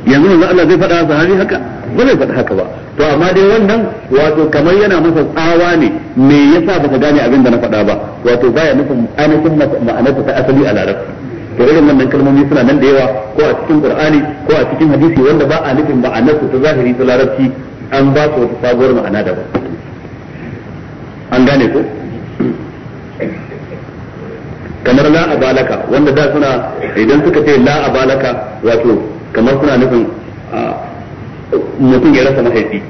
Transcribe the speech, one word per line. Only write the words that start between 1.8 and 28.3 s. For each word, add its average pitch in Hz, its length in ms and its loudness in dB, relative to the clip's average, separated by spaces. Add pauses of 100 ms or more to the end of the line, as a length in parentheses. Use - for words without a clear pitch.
Ba 247 80 2
zai 262 120 4
faɗa 131 180 -2
haka 120 200 -2
ba. 95 100 -2 (320)
To 143 80 0
amma 156 280 2
dai 190 140 4
wannan 220 340 2 (300)
wato 151 380 2
kamar 151 260 2
yana 196 260 2
masa 160 240 2
tsawa 170 520 0
ne, 135 160 2 (200)
me 135 240 6 (140)
yasa 165 280 2
baka 139 200 0
gane 143 220 2
abin 123 220 4
da 123 80 4
na 117 80 2
faɗa 107 260 0
ba? 101 140 0 (220)
Wato 120 300 2
baya 147 240 0
nufin 131 420 0
ainihin 156 400 2
ma-, 143 260 0
ma'anarsa 123 400 0
ta - 120 -2
asali - 320 2
a 104 60 0
larabci. 98 380 -4 (460)
To 120 60 0
irin 147 240 4
wannan 131 220 4
kalmomi 139 400 2
suna 139 140 2
nan 139 160 4
da 131 80 2
yawa 135 200 4 (280)
ko 151 80 2
a 147 120 2
cikin 151 260 0
Qur'ani 147 400 2 (260)
ko - 80 2
a 143 120 2
cikin 151 240 0
hadisi 143 320 2
wanda 143 240 4
ba 151 160 0
a 139 100 -2
nufin 143 280 0
ma'anarsa 123 460 0
ta 127 120 -2
zahiri 127 380 0
ta 131 80 0
larabci, 127 480 0 (360)
an 139 240 2
ba 151 120 2
su 151 160 -2
wata 117 180 -2
sabuwar 123 360 2
ma'ana 104 280 -2
daban. 90 240 -6 (1800)
An 127 160 2
gane 127 240 4
ko? 143 120 0 (3000)
Kamar 139 280 2
la 165 220 2
abalaka, 131 560 -2
wanda 143 260 2
da 139 200 2
suna, 143 180 0 (420)
idan 123 320 2
suka 151 180 2
ce 143 160 4
la 143 280 2
abalaka, 131 760 -2